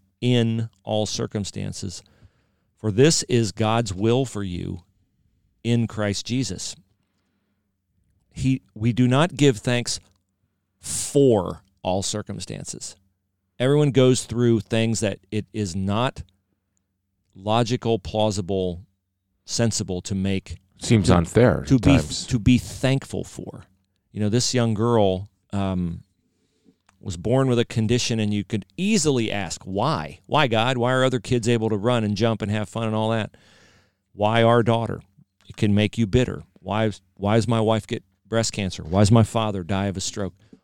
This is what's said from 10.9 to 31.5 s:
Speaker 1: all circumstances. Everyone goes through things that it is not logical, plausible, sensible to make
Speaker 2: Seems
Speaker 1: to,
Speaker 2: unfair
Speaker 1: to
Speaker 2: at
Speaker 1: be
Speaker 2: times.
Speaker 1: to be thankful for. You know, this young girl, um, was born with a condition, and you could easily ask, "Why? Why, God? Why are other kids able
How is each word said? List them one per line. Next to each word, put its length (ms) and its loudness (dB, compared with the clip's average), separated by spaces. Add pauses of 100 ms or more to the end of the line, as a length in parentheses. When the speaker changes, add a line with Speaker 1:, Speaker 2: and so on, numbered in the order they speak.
Speaker 1:
all 220 -2
circumstances. 920 -10 (640)
Everyone 340 2
goes 320 6
through 380 2
things 400 0
that 180 -2 (120)
it 200 -4
is 240 -6
not 480 -2 (1120)
logical, 640 0
plausible, 840 -2 (600)
sensible 580 -2
to 120 -6
make 400 -4 (260)
Speaker 2:
Seems 260 4
Speaker 1:
to, 100 6
Speaker 2:
unfair 500 4
Speaker 1:
to 80 4
Speaker 2:
at 60 2
Speaker 1:
be 160 6
Speaker 2:
times. 300 -4
Speaker 1:
to 120 0
be 180 4
thankful 680 -4
for. 400 -14 (480)
You 80 -6
know, 80 0
this 240 0
young 200 2
girl, 560 2 (220)
um, 520 -4 (1000)
was 160 -10
born 320 0
with 100 2
a 60 0
condition, 540 0
and 140 0
you 120 -2
could 200 -6 (120)
easily 540 0
ask, 320 -6
"Why? 600 -4
Why, 220 2
God? 300 2
Why 160 0
are 100 2
other 160 0
kids 300 -2
able 200 2